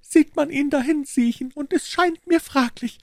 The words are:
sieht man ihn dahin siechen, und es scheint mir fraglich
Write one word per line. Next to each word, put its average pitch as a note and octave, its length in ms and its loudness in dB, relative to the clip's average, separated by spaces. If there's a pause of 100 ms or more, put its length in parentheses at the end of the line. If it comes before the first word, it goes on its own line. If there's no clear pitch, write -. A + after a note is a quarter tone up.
sieht - 360 2
man D4+ 140 0
ihn C#4+ 200 -2
dahin C#4+ 340 0
siechen, B3+ 480 -2
und D4 200 -8
es E4+ 160 -2
scheint F4 380 -2
mir E4+ 140 2
fraglich - 640 -4